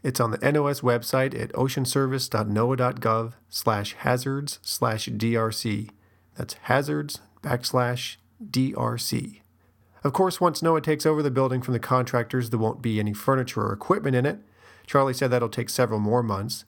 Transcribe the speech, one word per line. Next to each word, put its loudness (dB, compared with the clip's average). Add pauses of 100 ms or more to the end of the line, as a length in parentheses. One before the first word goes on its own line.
It's 0
on 2
the -2
N 4
O 2
S -2
website 0
at -6
oceanservice 0
dot 0
noaa 2
dot 0
gov 0 (140)
slash -2
hazards -2
slash -2
D 0
R 0
C. -4 (460)
That's -8
hazards -2 (200)
backslash -2 (280)
D 0
R -2
C. -6 (600)
Of 0
course, 2
once 4
noaa 4
takes 0
over 4
the 0
building 2
from -2
the 0
contractors, 0
there 2
won't 0
be 0
any 0
furniture 0
or 0
equipment 0
in 4
it. -2 (480)
Charlie 4
said 0
that'll 2
take -4
several 2
more 2
months. -4